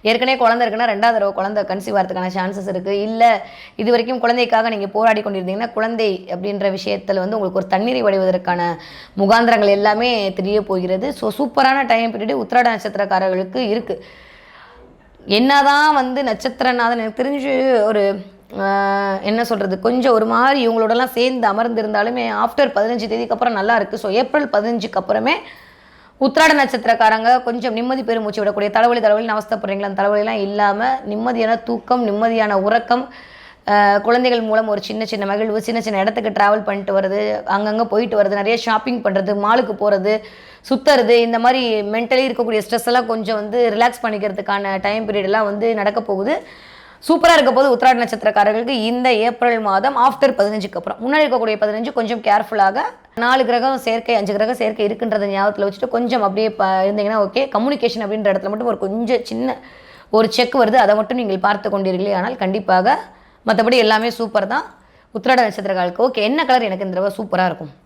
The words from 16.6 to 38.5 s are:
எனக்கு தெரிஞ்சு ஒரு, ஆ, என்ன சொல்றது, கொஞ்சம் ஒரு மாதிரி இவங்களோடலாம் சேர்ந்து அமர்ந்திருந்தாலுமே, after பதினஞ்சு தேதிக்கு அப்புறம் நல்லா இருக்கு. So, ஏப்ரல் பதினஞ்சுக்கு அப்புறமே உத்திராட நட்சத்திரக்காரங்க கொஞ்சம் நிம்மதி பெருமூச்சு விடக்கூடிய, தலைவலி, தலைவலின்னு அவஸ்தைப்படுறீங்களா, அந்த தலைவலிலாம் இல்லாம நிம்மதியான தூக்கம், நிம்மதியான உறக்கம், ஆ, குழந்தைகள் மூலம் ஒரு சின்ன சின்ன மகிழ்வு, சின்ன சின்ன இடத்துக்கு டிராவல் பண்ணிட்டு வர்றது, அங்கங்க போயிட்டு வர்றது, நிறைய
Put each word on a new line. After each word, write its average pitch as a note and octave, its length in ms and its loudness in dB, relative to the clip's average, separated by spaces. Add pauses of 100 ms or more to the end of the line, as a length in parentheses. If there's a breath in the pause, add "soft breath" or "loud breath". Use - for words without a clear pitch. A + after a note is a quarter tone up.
எனக்கு A3 260 -4
தெரிஞ்சு C4 600 2
ஒரு, G3+ 420 0 (340)
ஆ, G3 600 0
என்ன A3+ 240 -2
சொல்றது, G3 340 -2
கொஞ்சம் A#3+ 340 2
ஒரு A3 120 4
மாதிரி A#3+ 420 2
இவங்களோடலாம் A3+ 420 2
சேர்ந்து B3 380 0
அமர்ந்திருந்தாலுமே, A3 840 -2
after A#3 340 0
பதினஞ்சு A3 420 -2
தேதிக்கு A3+ 260 -4
அப்புறம் A#3 200 0
நல்லா G#3 220 0
இருக்கு. G#3 220 -2
So, G3+ 140 -4
ஏப்ரல் C4 380 0
பதினஞ்சுக்கு G#3+ 440 -2
அப்புறமே A3 400 0 (880 loud breath)
உத்திராட D#4 320 4
நட்சத்திரக்காரங்க A#3 920 2
கொஞ்சம் A#3+ 300 -4
நிம்மதி B3 300 -4
பெருமூச்சு G#3+ 400 -2
விடக்கூடிய, G3+ 260 0
தலைவலி, A#3 300 4
தலைவலின்னு A3 320 2
அவஸ்தைப்படுறீங்களா, G#3 500 -4
அந்த G3 220 -4
தலைவலிலாம் G#3 380 0
இல்லாம G#3 580 0 (100)
நிம்மதியான A3+ 540 -2
தூக்கம், A#3 440 -2
நிம்மதியான G#3+ 460 0
உறக்கம், A#3 600 0 (540 loud breath)
ஆ, G3+ 300 4
குழந்தைகள் A#3+ 440 2
மூலம் A3 260 0
ஒரு G#3 160 -2
சின்ன A3 220 -6
சின்ன G#3 200 -6
மகிழ்வு, G#3+ 360 -2
சின்ன A3+ 200 -4
சின்ன G#3 180 -2
இடத்துக்கு G#3+ 300 -2
டிராவல் G#3 340 2
பண்ணிட்டு G3 360 -2
வர்றது, G#3 500 -4
அங்கங்க G#3+ 340 0
போயிட்டு G#3+ 380 0
வர்றது, G3 140 2
நிறைய G#3 220 0